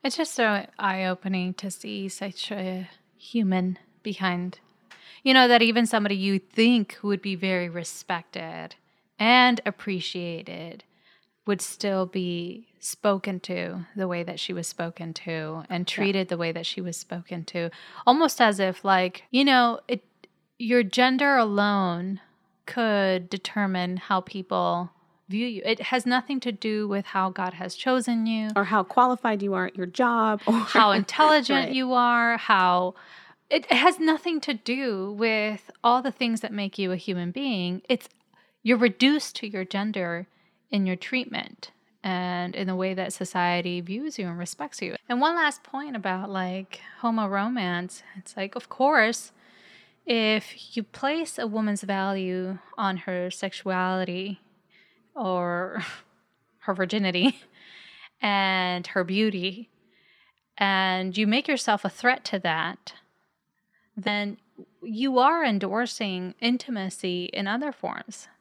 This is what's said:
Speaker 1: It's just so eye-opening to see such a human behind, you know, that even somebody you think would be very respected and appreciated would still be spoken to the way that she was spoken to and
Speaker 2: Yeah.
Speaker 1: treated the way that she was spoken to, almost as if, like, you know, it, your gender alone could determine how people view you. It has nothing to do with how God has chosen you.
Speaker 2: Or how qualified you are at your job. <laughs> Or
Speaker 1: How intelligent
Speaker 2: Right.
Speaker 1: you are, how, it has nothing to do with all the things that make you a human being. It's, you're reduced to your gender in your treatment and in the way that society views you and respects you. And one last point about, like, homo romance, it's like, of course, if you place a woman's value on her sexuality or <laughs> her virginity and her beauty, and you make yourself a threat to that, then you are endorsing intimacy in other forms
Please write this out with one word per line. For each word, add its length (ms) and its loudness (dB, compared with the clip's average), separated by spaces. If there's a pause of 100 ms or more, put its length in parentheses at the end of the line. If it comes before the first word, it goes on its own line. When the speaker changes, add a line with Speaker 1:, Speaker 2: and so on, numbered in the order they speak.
Speaker 1:
It's 140 -2
just 180 -4
so 300 0 (140)
eye-opening 760 -2
to 160 -10
see 380 -10
such 440 -10
a 360 -8 (300)
human 600 0 (240)
behind, 580 -4 (640)
you 120 4
know, 140 10
that 140 10
even 240 4
somebody 300 2
you 220 2
think 640 4
would 200 0
be 120 -4
very 360 -2
respected 1040 -10 (420)
and 460 6
appreciated 1200 -8 (600)
would 160 0
still 440 -2
be 600 -6 (120)
spoken 600 -2
to 460 -6 (100)
the 120 -2
way 140 -4
that 180 -8
she 120 -6
was 140 -6
spoken 480 -8
to 560 -8
and 180 -4
Speaker 2:
Yeah. 60 -6
Speaker 1:
treated 340 0
the 80 -2
way 160 -2
that 140 -8
she 160 -8
was 160 -6
spoken 460 -10
to, 260 -6 (360)
almost 360 6
as 180 4
if, 240 0
like, 460 2
you 140 4
know, 440 4
it, 140 -4 (560)
your 240 4
gender 540 4
alone 840 2 (460)
could 640 0
determine 680 -2
how 240 0
people 680 -2 (380)
view 180 -4
you. 180 -8
It 160 0
has 260 -2
nothing 340 0
to 120 -4
do 360 -4
with 180 -4
how 240 0
God 240 -6
has 200 -10
chosen 520 0
you. 300 -2
Speaker 2:
Or 80 4
how 180 2
qualified 600 2
you 120 -2
are 120 0
at 100 -8
your 100 -6
job. 560 2
<laughs> 40 -4
Or 60 4
Speaker 1:
How 400 4
intelligent 760 4
Speaker 2:
Right. 80 -4
Speaker 1:
you 200 -2
are, 420 4
how, 580 4 (560)
it 220 2
has 260 6
nothing 440 0
to 120 -2
do 580 -4
with 580 0 (120)
all 200 6
the 100 -2
things 280 -2
that 120 -8
make 260 -6
you 140 0
a 40 -2
human 340 -4
being. 580 -4
It's, 200 -2 (540)
you're 160 4
reduced 580 2
to 100 -10
your 180 -6
gender 600 -4 (440)
in 160 2
your 100 0
treatment 760 -6 (320)
and 540 -4
in 100 -4
the 100 -2
way 180 -2
that 180 -6
society 680 -2
views 380 -8
you 80 -6
and 120 -8
respects 440 -10
you. 140 -8 (120)
And 120 -2
one 160 2
last 260 -2
point 340 -10
about, 340 -4
like, 500 -6 (180)
homo 300 0
romance, 760 -2 (140)
it's 200 -18
like, 200 -8
of 120 -12
course, 640 2 (720)
if 720 -2
you 60 -4
place 560 -6
a 80 -4
woman's 360 -2
value 760 -4 (180)
on 220 -2
her 320 -4
sexuality 1120 -4 (760)
or 680 -4 (400)
<laughs> 380 -20
her 140 -2
virginity 640 2 (800)
and 680 4
her 160 0
beauty, 640 -2 (880)
and 580 0
you 100 2
make 200 0
yourself 380 0
a 60 -2
threat 340 0
to 160 -4
that, 540 -4 (1040)
then 420 -4 (440)
you 360 0
are 260 4
endorsing 960 -2
intimacy 920 -4
in 140 -4
other 260 -4
forms 560 -12 (120)